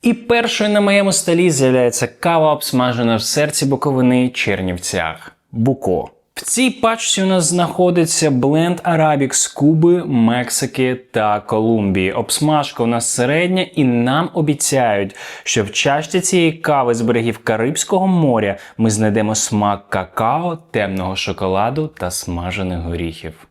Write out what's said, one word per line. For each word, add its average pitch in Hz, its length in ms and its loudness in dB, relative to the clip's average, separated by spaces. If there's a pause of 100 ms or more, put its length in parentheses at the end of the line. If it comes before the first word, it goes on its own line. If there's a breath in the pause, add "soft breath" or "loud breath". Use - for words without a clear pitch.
І 233 100 2
першою 226 580 0
на 208 100 2
моєму 202 320 2
столі 170 380 2
з'являється 127 560 2
кава, 160 460 2
обсмажена 123 640 0
в 107 60 -2
серці 139 440 -2
Буковини, 127 600 2
Чернівцях. 92 1040 -4 (200)
Буко. 110 580 -2 (240)
В - 80 -12
цій 254 280 0
пачці 226 520 -2
у 190 40 2
нас 190 180 2
знаходиться 175 840 0
бленд 156 520 0
Арабік 151 520 0
з - 140 -2
Куби, 160 580 2
Мексики 123 880 0
та 107 460 -2
Колумбії. 104 720 0
Обсмажка 147 720 -2
у 117 40 0
нас 117 240 -2
середня, 170 520 0
і 156 220 -2
нам 127 500 0
обіцяють, 127 840 0 (260 loud breath)
що - 220 -2
в 98 80 -10
чашці 151 480 0
цієї 175 320 2
кави 139 420 2
з 117 60 -4
берегів 117 380 0
Карибського 143 680 -2
моря 127 500 2 (220 loud breath)
ми 110 120 2
знайдемо 107 440 0
смак 104 540 -2
какао, 131 680 -2 (120)
темного 95 460 -2
шоколаду 104 840 -2
та 90 120 -6
смажених 90 680 -6
горіхів. 82 560 -8 (160)